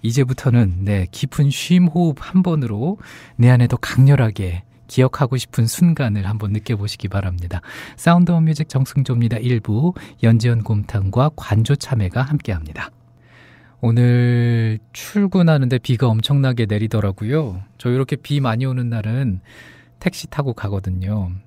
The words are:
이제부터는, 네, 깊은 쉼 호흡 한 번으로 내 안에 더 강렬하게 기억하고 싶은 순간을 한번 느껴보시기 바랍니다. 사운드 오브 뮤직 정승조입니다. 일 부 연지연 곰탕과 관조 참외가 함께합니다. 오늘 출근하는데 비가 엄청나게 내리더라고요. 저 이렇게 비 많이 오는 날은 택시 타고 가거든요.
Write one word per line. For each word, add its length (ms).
이제부터는, 800
네, 260
깊은 400
쉼 380
호흡 320
한 220
번으로 560
내 140
안에 160
더 100
강렬하게 880
기억하고 460
싶은 280
순간을 600
한번 240
느껴보시기 560
바랍니다. 540
사운드 340
오브 120
뮤직 260
정승조입니다. 680
일 220
부 340
연지연 420
곰탕과 720
관조 400
참외가 440
함께합니다. 720
오늘 1000
출근하는데 840
비가 300
엄청나게 580
내리더라고요. 960
저 120
이렇게 260
비 240
많이 260
오는 240
날은 500
택시 300
타고 240
가거든요. 800